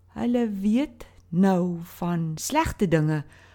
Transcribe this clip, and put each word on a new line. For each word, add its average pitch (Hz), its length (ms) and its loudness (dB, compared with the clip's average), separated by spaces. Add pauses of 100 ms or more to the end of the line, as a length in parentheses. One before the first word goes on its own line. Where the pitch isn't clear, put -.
(180)
hulle 240 320 0
weet 214 560 -2 (220)
nou 180 500 2 (200)
van 165 380 -4
slegte 285 520 -2
dinge 156 360 2 (300)